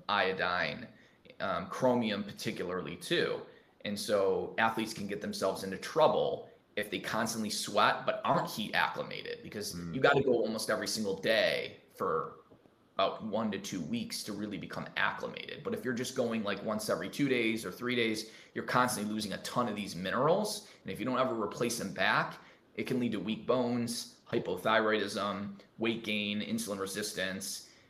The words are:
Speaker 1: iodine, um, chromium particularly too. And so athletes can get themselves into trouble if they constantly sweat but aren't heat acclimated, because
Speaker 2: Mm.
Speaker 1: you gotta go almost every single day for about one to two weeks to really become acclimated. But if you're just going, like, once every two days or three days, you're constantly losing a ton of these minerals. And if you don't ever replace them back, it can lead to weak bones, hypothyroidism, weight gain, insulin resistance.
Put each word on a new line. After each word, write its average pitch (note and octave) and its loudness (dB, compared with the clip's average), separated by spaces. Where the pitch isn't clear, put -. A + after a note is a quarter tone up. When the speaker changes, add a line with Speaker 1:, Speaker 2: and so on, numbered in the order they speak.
Speaker 1:
iodine, F2+ 0
um, F#2 -2
chromium A2 2
particularly F2+ -6
too. - 0
And G#2 -2
so F#2+ 2
athletes A2+ 2
can G2+ -6
get G2 -4
themselves G2 -2
into F#2+ -6
trouble D#2 4
if G#2 -2
they G2 -2
constantly A2 -2
sweat G#2 2
but - 0
aren't D#3 2
heat - -4
acclimated, C2 -2
because G#2 -8
Speaker 2:
Mm. F2 -6
Speaker 1:
you C3 -2
gotta C3+ 6
go C3 4
almost A2 0
every G2+ 0
single G2+ -2
day F2 4
for D#2+ -2
about F#2+ 0
one G#2+ 0
to G2 -2
two F#2+ -6
weeks G#2 -4
to G#2+ -8
really G2+ -6
become E2+ -8
acclimated. - -2
But - -4
if - -4
you're B2 -2
just B2 -4
going, A#2 0
like, G2 -2
once G#2+ -2
every F#2 0
two C#3+ 2
days A2+ 2
or F#2 -6
three A#2+ -2
days, A2 0
you're A2+ -4
constantly A2+ 2
losing G#2 -2
a F#2 -4
ton - -2
of G#2 -4
these F#2+ -6
minerals. C3+ 2
And F#2+ -6
if F#2+ -6
you - -4
don't B2+ 0
ever B2 2
replace A2+ -2
them F#2+ -4
back, A2+ 2
it G#2+ -4
can B2 2
lead A#2+ 2
to G2+ 0
weak A2 -2
bones, A#2+ 0
hypothyroidism, G2+ 2
weight A2+ 0
gain, G#2 0
insulin G2+ -2
resistance. F#2+ -4